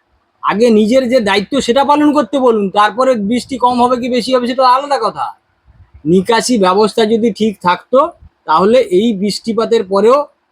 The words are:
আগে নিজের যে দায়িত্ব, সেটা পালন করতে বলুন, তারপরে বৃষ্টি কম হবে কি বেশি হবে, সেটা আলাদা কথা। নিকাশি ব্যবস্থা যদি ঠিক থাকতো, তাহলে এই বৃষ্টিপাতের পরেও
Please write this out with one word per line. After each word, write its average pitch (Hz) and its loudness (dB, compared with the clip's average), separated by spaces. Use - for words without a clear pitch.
আগে 196 2
নিজের 220 2
যে 254 2
দায়িত্ব, 202 -2
সেটা 247 0
পালন 294 2
করতে 285 -2
বলুন, 226 0
তারপরে 208 0
বৃষ্টি 226 -4
কম 247 0
হবে 247 0
কি 254 -6
বেশি 247 -2
হবে, 247 -2
সেটা 254 0
আলাদা 269 0
কথা। 147 -6
নিকাশি 214 0
ব্যবস্থা 202 0
যদি 220 0
ঠিক 214 -4
থাকতো, 233 0
তাহলে 185 2
এই 220 0
বৃষ্টিপাতের 208 -4
পরেও 214 2